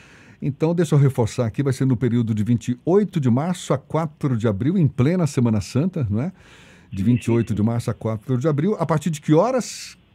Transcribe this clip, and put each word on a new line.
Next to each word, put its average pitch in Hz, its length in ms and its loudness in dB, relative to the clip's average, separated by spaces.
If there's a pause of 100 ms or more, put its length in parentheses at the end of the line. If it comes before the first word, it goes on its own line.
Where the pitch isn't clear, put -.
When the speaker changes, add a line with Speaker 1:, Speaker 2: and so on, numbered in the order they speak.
(420)
Speaker 1:
Então, 156 320 -2
deixa 170 220 0
eu 143 40 6
reforçar 127 460 2
aqui, 113 160 -2
vai 139 120 0
ser 131 120 -2
no 131 100 2
período 113 380 0
de 107 100 0
vinte 117 280 0
e 123 120 -6
oito 190 360 2
de 131 100 2
março 156 440 0
a 143 40 2
quatro 151 580 -4
de 110 120 0
abril, 113 320 0
em 151 80 4
plena 143 400 2
Semana 117 340 0
Santa, 151 480 -2
não 104 120 -2
é? 180 120 -6 (580)
De 95 60 -8
Speaker 2:
Sim, 95 60 -4
Speaker 1:
vinte 117 240 2
e 113 40 2
oito 117 180 2
Speaker 2:
sim, 104 60 -4
Speaker 1:
de 101 60 0
Speaker 2:
sim. 107 60 2
Speaker 1:
março 117 240 -2
a - 20 -8
quatro 110 440 -4
de 127 100 -2
abril. 156 320 0
A 165 60 -2
partir 160 260 -2
de 151 100 -8
que 156 120 2
horas? 226 640 0 (200)